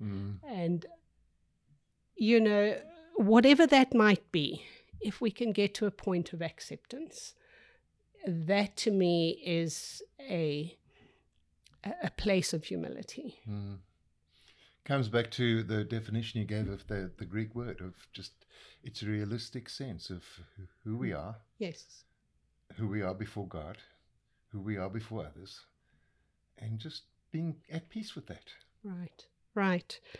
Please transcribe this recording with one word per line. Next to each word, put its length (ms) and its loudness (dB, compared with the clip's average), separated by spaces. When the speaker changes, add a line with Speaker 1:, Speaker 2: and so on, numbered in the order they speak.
Speaker 1:
Mm. 440 -6
Speaker 2:
And, 400 -2
you 240 6
know, 400 4
whatever 520 10
that 260 8
might 380 6
be, 320 0
if 220 -6
we 100 0
can 200 -2
get 240 0
to 120 -2
a 40 0
point 420 -2
of 80 -8
acceptance, 920 -12
that 500 0
to 140 2
me 520 4
is 600 -4
a, 580 -4
a, 100 -8
a 80 -4
place 420 0
of 120 -4
humility. 720 -10
Speaker 1:
Mm. 280 -8
Comes 260 2
back 220 2
to 320 2
the 200 0
definition 580 -4
you 40 -2
gave 240 -4
of 180 -10
the, 300 -6
the 80 -10
Greek 300 -6
word 260 -8
of 300 -14
just, 220 -16
it's 200 -14
a 40 -6
realistic 640 -6
sense 400 -12
of 140 -10
who, 60 -18
who 140 -6
we 120 -4
Speaker 2:
Mm. 100 -6
Speaker 1:
are, 160 -10
Speaker 2:
Yes. 440 -12
Speaker 1:
who 120 -4
we 140 -2
are 120 -2
before 340 -8
God, 300 -10
who 80 -10
we 180 -4
are 120 -4
before 360 -8
others, 400 -18
and 220 -8
just 240 -12
being 240 -4
at 200 -10
peace 260 -10
with 120 -12
that. 160 -14
Speaker 2:
Right, 420 -12
right. 440 0